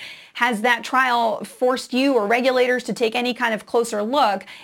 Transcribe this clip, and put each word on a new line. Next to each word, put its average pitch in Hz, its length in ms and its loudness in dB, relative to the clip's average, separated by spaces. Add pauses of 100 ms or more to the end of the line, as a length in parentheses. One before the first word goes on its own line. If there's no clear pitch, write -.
(320)
Has 240 300 -2
that 233 200 2
trial 240 640 0
forced - 480 -2
you 262 220 2
or 208 120 2
regulators 247 580 2
to 220 100 -4
take 226 200 0
any 247 200 -2
kind 233 180 -2
of - 140 -6
closer 226 360 0
look? 220 440 0 (180)